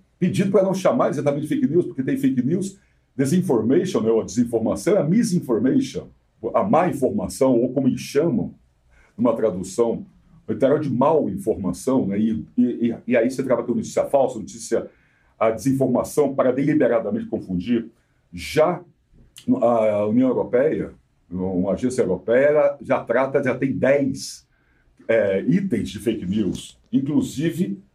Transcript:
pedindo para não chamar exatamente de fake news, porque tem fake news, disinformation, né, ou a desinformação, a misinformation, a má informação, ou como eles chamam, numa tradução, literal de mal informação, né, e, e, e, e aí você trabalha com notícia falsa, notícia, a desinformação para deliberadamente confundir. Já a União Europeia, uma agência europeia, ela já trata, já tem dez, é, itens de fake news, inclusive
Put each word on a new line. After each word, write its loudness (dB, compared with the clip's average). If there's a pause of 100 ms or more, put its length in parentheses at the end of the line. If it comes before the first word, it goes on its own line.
(160)
pedindo 0
para 4
não 0
chamar 2
exatamente -2
de -6
fake 0
news, 2
porque -6
tem -2
fake 0
news, -4 (380)
disinformation, 2
né, 0
ou 4
a -2
desinformação, 0
a 2
misinformation, 0 (460)
a 2
má 2
informação, 0
ou 0
como 0
eles -2
chamam, -2 (640)
numa 2
tradução, -2 (420)
literal 2
de -4
mal 2
informação, -2
né, -4
e, 0 (120)
e, 4
e, 0 (120)
e 2
aí 2
você -6
trabalha 0
com 0
notícia -2
falsa, 0
notícia, -6 (480)
a 2
desinformação 0
para 2
deliberadamente 0
confundir. -4 (400)
Já -2 (800)
a 2
União 2
Europeia, 0 (380)
uma -2
agência 0
europeia, 2
ela 2
já 0
trata, 0
já 0
tem -2
dez, 0 (600)
é, 2
itens 0
de -12
fake -4
news, -4 (140)
inclusive -2 (120)